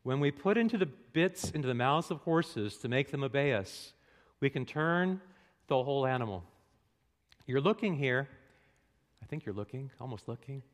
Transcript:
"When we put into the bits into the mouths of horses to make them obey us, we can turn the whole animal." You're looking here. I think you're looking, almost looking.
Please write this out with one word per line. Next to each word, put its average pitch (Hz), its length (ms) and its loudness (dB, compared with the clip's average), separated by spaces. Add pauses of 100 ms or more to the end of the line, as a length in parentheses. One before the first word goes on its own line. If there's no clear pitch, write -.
"When 131 180 -2
we 143 120 4
put 196 260 2
into 233 220 2
the 180 80 4
bits - 640 0
into 143 160 -2
the 127 80 2
mouths 139 340 2
of 156 120 -6
horses 160 580 -2
to 123 80 -8
make 131 240 0
them 139 120 -4
obey 139 300 2
us, - 400 -4 (460)
we 139 100 2
can 131 160 -4
turn 175 560 2 (460)
the 131 160 4
whole 139 240 0
animal." 110 360 -2 (1000)
You're 131 160 0
looking 196 360 2
here. 135 320 0 (920)
I 107 40 -18
think 156 200 -10
you're 104 80 -6
looking, 127 460 -10
almost 123 280 -10
looking. 127 360 -10 (100)